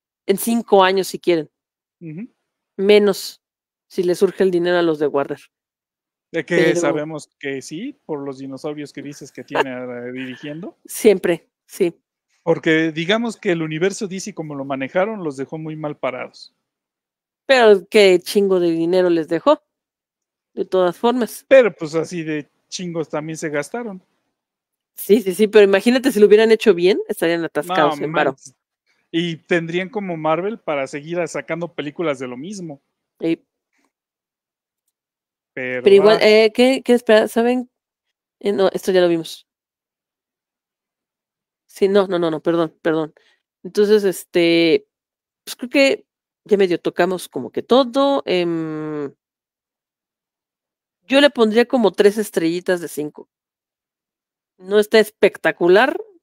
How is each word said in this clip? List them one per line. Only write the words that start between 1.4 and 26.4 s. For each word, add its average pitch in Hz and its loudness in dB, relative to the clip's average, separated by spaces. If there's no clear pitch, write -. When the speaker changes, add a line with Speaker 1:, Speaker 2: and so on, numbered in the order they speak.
Speaker 2:
Ujú. 170 -14
Speaker 1:
Menos 202 2
si - -8
le 175 0
surge 190 0
el 190 2
dinero 175 0
a 175 0
los 165 0
de 151 -2
Warner. 139 -4
Speaker 2:
De 160 -6
que 175 -4
Speaker 1:
Pero 170 2
Speaker 2:
sabemos 151 -4
que 139 -8
sí, 220 -14
por 143 -10
los 135 -12
dinosaurios 139 -12
que 160 -16
dices 143 -18
que 127 -18
tiene, 143 -6
Speaker 1:
<laughs> 123 -12
Speaker 2:
eh, - -12
dirigiendo. 147 -14
Speaker 1:
Siempre, 190 -4
sí. - -6
Speaker 2:
Porque 160 0
digamos 202 -4
que 202 -4
el 170 -2
universo 165 -4
D 185 -10
C 190 -14
como 151 -12
lo 139 -10
manejaron, 180 -4
los 143 -6
dejó 139 -10
muy 156 -10
mal 151 -8
parados. - -10
Speaker 1:
Pero 214 4
qué 190 4
chingo 190 0
de 175 0
dinero 175 0
les 160 0
dejó, 277 0
de 185 -6
todas 180 0
formas. 240 -4
Speaker 2:
Pero 247 6
pues 151 -10
así 160 -6
de 151 -8
chingos 170 -8
también 156 -8
se 160 -8
gastaron. 185 -8
Speaker 1:
Sí, 214 2
sí, 185 -4
sí, 208 2
pero 208 8
imagínate 233 2
si 202 -2
lo 208 8
hubieran 220 6